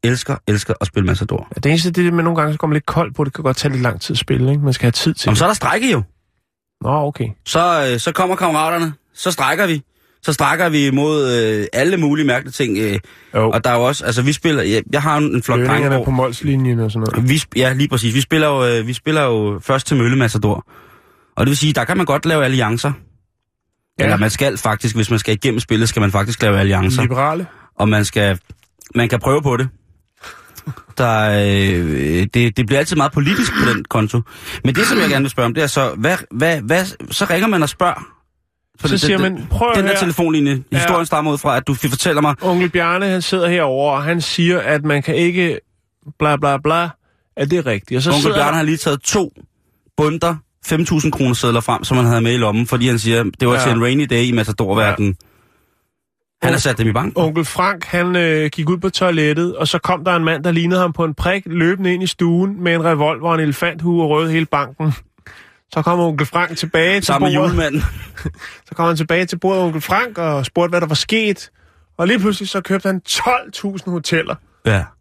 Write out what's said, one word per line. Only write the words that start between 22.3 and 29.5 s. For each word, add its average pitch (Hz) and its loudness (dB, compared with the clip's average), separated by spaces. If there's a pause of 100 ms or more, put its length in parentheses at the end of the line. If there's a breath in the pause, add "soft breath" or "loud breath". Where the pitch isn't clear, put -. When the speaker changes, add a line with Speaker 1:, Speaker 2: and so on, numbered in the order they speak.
Speaker 1:
alliancer. 127 0 (1040)
Speaker 2:
Ja. - 2
Speaker 1:
Eller 107 2
man 104 0
skal 131 -2
faktisk, 107 -2
hvis 107 0
man 117 2
skal 107 0
igennem 117 0
spillet, 113 0
skal 113 -2
man 101 2
faktisk 101 -2
lave 104 4
alliancer. 95 2
Speaker 2:
Liberale. 147 0 (320 loud breath)
Speaker 1:
Og 104 2
man 107 2
skal, 101 0 (560)
man 117 2
kan 120 0
prøve 143 2
på 131 0